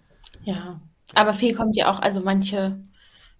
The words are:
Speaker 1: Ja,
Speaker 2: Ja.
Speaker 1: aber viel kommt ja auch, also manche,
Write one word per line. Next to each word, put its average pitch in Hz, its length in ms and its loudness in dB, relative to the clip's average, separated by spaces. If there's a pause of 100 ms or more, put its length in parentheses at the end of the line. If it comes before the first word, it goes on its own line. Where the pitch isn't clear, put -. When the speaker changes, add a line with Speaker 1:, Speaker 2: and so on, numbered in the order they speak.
(440)
Speaker 1:
Ja, 202 100 -4
Speaker 2:
Ja. 180 280 -10 (340)
Speaker 1:
aber 214 180 4
viel 226 220 2
kommt 220 200 0
ja - 160 4
auch, 196 80 -4
also 196 220 0
manche, 196 580 0 (600)